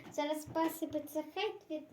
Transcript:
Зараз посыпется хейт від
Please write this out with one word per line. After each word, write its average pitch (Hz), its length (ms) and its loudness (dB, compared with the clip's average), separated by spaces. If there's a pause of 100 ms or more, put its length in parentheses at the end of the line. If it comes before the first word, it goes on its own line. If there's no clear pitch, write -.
(140)
Зараз 302 320 2
посыпется 311 760 2 (120)
хейт 403 200 2 (160)
від 302 120 -2 (100)